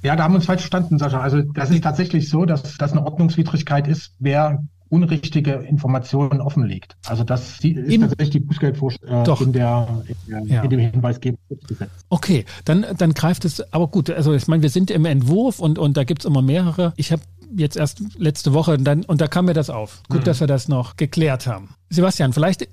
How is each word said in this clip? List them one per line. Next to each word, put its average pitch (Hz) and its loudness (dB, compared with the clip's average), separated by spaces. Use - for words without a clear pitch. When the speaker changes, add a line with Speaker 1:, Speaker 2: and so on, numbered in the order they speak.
Speaker 1:
Ja, 139 0
da 165 2
haben 165 4
wir 196 6
uns 175 2
falsch 185 0
verstanden, 170 0
Sascha. 139 0
Also 139 2
das 143 -4
ist 165 4
tatsächlich 160 0
so, 165 2
dass 160 -2
das 143 0
eine 143 2
Ordnungswidrigkeit 156 0
ist, - -4
wer 147 0
unrichtige 156 0
Informationen 135 0
offenlegt. 113 -4
Also 113 -2
das - -4
die, 160 2
ist - -2
Speaker 2:
Im 226 6
Speaker 1:
tatsächlich 160 2
die 147 2
Bußgeldvorsch-, 135 -2
äh, 123 0
Speaker 2:
Doch. 143 2
Speaker 1:
in 131 2
der, 120 0
in 120 -12
der, 127 2
Speaker 2:
Ja. 113 0
Speaker 1:
in 143 0
dem 131 2
Hinweisgeberschutzgesetz. 120 -4
Speaker 2:
Okay, 156 0
dann, 175 2
dann 160 2
greift 165 -2
es, - -6
aber 165 0
gut, 156 0
also 156 0
ich 131 0
meine, 160 2
wir 147 2
sind 185 0
im 160 2
Entwurf 165 2
und, 160 0
und 143 0
da 143 2
gibt's 127 -4
immer 143 2
mehrere. 165 2
Ich - -4
habe 160 0
jetzt 151 -2
erst 151 -2
letzte 147 0
Woche 160 2
und 135 2
dann, 147 2
und 160 0
da 156 2
kam 180 0
mir 175 2
das 151 0
auf. 107 -10
Gut, 135 0
Speaker 1:
Mhm. - -6
Speaker 2:
dass 143 0
wir 156 2
das 139 0
noch 127 -2
geklärt 147 -2
haben. 101 -6
Sebastian, 170 2
vielleicht 156 0